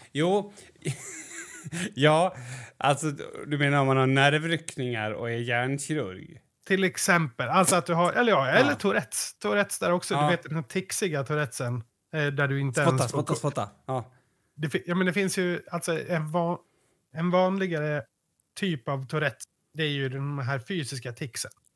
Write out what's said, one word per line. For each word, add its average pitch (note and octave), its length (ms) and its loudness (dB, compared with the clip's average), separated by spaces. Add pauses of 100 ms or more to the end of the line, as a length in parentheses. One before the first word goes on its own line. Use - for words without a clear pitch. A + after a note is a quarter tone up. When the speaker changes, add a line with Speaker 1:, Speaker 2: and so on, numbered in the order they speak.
(120)
Speaker 1:
Jo. F#3+ 420 0 (280)
<laughs> D3 120 -4 (1000)
Ja, D#3 400 4 (420)
alltså, C#3+ 340 2 (360)
du D3 100 -2
menar C#3+ 240 4
om C3+ 60 4
man C3+ 100 4
har C3 100 4
nervryckningar C#3 1040 2
och A#2 200 -6
är A#2 60 -2
hjärnkirurg? A#2+ 1040 -4 (260)
Speaker 2:
Till F#3+ 160 2
exempel. E3 680 2
Alltså F3+ 260 6
att E3+ 100 2
du F3 80 0
har, E3+ 200 4
eller A#3+ 180 4
ja, C3+ 160 4
eller A#3 220 6
Speaker 1:
Ja. C#4+ 60 0
Speaker 2:
Tourettes. - 640 -2
Tourettes G#3 400 0
där F3+ 120 2
också. F3+ 220 0
Speaker 1:
Ja. D3 100 2
Speaker 2:
Du D3+ 60 4
vet E3+ 140 2
den D3 120 -8
här D#3+ 80 -2
tixiga F#3 600 -4
Tourettesen, B2+ 600 -2 (300)
eh, D3 140 0
där C#3+ 200 0
du C#3 120 0
inte C#3 220 0
Speaker 1:
Spotta, C3+ 160 6
Speaker 2:
ens C3 140 2
får C#3 60 -2
Speaker 1:
spotta, D3 160 0
Speaker 2:
ko-, - 60 2
Speaker 1:
spotta. B2+ 300 -2 (160)
Ja. B2+ 260 -6 (440)
Speaker 2:
det D3 140 -4
fi-, - 160 -2
ja, F3 100 -2
men F#3 120 2
det E3+ 60 0
finns F#3+ 240 0
ju, F3 240 -2 (100)
alltså, E3+ 380 -4
en D#3 220 -2
va-, E3+ 280 -2 (540)
en E3+ 180 -2
vanligare F3 720 0 (560)
typ E3+ 300 -4
av C3+ 180 -6
Tourettes, D3+ 360 -4 (300)
det D#3 100 -4
är D3+ 80 0
ju C#3 180 -2
de C#3 300 -6
här C3 200 -4
fysiska C3 540 -6
ticsen. - 380 -10 (240)